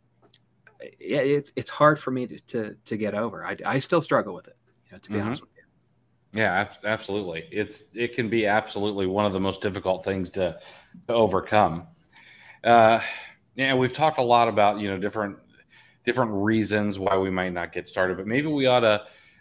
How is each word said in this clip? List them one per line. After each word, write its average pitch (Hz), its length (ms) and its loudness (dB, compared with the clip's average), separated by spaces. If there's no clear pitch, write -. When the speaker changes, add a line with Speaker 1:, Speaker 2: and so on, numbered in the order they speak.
Speaker 1:
yeah, 117 180 -4
it's, 143 380 0
it's 131 140 -8
hard 147 280 4
for - 120 -8
me 127 160 -4
to, - 140 -14
to, 107 440 -8
to 113 120 -8
get 104 180 -4
over. 101 300 -6
I, 95 120 -6
I 139 120 0
still 160 240 0
struggle 101 320 -2
with 90 120 -18
it, - 100 -20
you - 60 -20
know, 92 60 -20
to - 100 -20
be 104 80 -6
Speaker 2:
Mm-hmm. 104 100 -2
Speaker 1:
honest 127 160 -6
with - 140 -20
you. - 840 -14
Speaker 2:
Yeah, 101 120 2
ab-, 101 320 -4
absolutely. 98 680 -6
It's, 104 340 -6
it 117 200 -4
can 113 140 -2
be 110 180 0
absolutely 101 600 -2
one 101 180 0
of 101 80 0
the 92 80 -2
most 95 200 -2
difficult 92 440 -2
things 95 280 -4
to, 87 280 -2
to 117 60 -2
overcome. 95 720 2
Uh, 113 380 6
yeah, 135 180 0
we've 127 180 2
talked 151 260 0
a 131 40 0
lot 120 260 6
about, 104 320 4
you 104 80 -4
know, 98 100 -4
different, 101 400 -4
different 120 280 2
reasons 104 640 0
why 95 180 0
we 95 140 0
might 92 220 -2
not 87 200 -6
get 87 160 -8
started, 92 280 0
but 95 100 -10
maybe 135 220 -2
we 139 200 0
oughta, 117 360 4